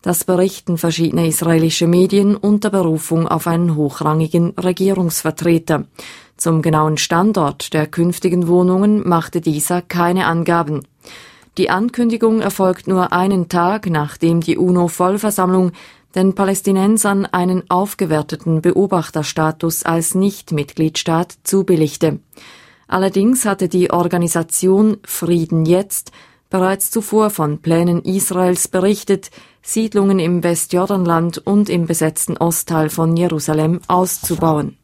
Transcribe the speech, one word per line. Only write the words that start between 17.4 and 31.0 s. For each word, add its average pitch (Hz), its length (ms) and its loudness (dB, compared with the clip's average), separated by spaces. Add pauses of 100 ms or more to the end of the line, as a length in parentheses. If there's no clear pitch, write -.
aufgewerteten 165 920 -2
Beobachterstatus 165 1200 -2
als 165 320 -2
Nichtmitgliedstaat 165 1300 -2
zubilligte. 165 760 0 (680)
Allerdings 196 580 0
hatte 190 240 -2
die 180 220 2
Organisation 175 1120 0
Frieden 165 600 -2
jetzt 185 460 0 (380)
bereits 190 400 0
zuvor 214 400 0
von 151 300 -2
Plänen 170 420 2
Israels 185 680 0
berichtet, 196 640 0 (320)
Siedlungen 202 560 0
im 175 260 0
Westjordanland 175 920 0